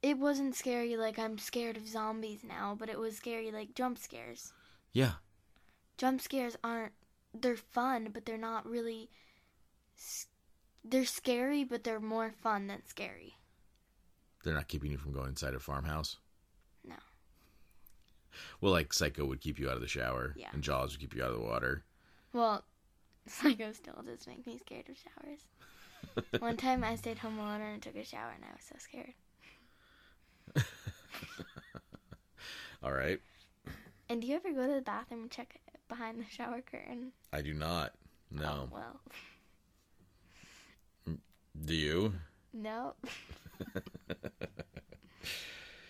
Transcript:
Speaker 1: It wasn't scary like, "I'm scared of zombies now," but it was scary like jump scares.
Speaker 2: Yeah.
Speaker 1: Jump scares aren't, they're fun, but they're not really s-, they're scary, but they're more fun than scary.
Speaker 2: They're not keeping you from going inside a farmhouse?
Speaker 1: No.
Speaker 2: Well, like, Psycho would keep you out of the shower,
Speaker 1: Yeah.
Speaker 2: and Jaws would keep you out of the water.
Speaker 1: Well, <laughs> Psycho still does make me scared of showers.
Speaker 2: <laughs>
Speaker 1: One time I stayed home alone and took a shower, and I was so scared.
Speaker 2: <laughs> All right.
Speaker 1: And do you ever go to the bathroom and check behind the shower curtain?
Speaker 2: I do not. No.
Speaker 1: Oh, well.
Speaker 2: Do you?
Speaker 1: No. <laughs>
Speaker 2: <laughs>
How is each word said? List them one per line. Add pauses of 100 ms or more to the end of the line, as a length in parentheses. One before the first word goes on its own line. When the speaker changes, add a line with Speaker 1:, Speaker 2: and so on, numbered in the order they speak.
Speaker 1:
It
wasn't
scary
like,
"I'm
scared
of
zombies
now,"
but
it
was
scary
like
jump
scares. (400)
Speaker 2:
Yeah. (840)
Speaker 1:
Jump
scares
aren't, (400)
they're
fun,
but
they're
not
really (880)
s-, (580)
they're
scary,
but
they're
more (100)
fun
than
scary. (1040)
Speaker 2:
They're
not
keeping
you
from
going
inside
a
farmhouse? (680)
Speaker 1:
No. (1600)
Speaker 2:
Well,
like,
Psycho
would
keep
you
out
of
the
shower,
Speaker 1:
Yeah.
Speaker 2:
and
Jaws
would
keep
you
out
of
the
water. (480)
Speaker 1:
Well, (320)
<laughs>
Psycho
still
does
make
me
scared
of
showers. (880)
Speaker 2:
<laughs>
Speaker 1:
One
time
I
stayed
home
alone
and
took
a
shower,
and
I
was
so
scared. (1400)
Speaker 2:
<laughs> (2250)
All
right. (880)
Speaker 1:
And
do
you
ever
go
to
the
bathroom
and
check (300)
behind
the
shower
curtain? (200)
Speaker 2:
I
do
not. (360)
No.
Speaker 1:
Oh, (2250)
well. (480)
Speaker 2:
Do
you? (400)
Speaker 1:
No.
<laughs> (720)
Speaker 2:
<laughs> (1800)